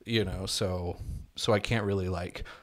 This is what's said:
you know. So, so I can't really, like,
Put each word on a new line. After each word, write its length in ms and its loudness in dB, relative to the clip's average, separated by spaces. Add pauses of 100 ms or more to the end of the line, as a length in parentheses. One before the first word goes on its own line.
you 220 2
know. 180 -2
So, 540 0 (360)
so 200 4
I 40 6
can't 280 0
really, 240 2
like, 340 -4 (180)